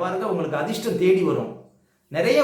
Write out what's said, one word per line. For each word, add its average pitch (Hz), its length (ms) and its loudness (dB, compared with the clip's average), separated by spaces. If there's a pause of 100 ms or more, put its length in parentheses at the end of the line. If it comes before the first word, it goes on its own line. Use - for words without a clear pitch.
பாருங்க, 190 240 -4
உங்களுக்கு 156 360 -2
அதிர்ஷ்டம் 220 400 -4
தேடி 185 220 4
வரும், - 260 -2 (640)
நிறைய 185 320 2